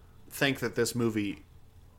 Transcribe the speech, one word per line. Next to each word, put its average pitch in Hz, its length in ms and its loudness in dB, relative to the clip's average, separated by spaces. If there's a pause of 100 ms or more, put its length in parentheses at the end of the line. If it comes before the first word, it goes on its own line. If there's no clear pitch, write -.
(300)
think 135 300 2
that 117 160 -2
this 117 180 2
movie 107 500 0 (540)